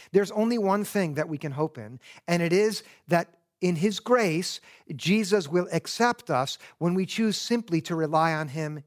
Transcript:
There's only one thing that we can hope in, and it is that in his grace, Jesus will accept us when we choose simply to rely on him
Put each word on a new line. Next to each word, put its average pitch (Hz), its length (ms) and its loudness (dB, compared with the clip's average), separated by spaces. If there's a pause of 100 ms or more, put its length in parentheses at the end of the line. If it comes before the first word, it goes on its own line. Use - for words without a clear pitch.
(120)
There's 190 180 4
only 226 300 0
one 202 240 2
thing 175 320 -2
that 147 120 -2
we 151 120 -6
can 147 120 -8
hope 151 280 -4
in, 113 200 -14 (280)
and 175 160 2
it 170 100 2
is 208 300 2 (240)
that 170 320 0 (220)
in 180 140 2
his 190 240 0
grace, 190 600 0 (340)
Jesus 185 520 2
will 175 240 0
accept 233 580 -2
us 135 280 -2 (200)
when 170 160 0
we 190 120 0
choose 214 320 -2
simply 226 440 -2
to 175 140 -6
rely 160 380 2
on 156 140 -2
him 151 400 -8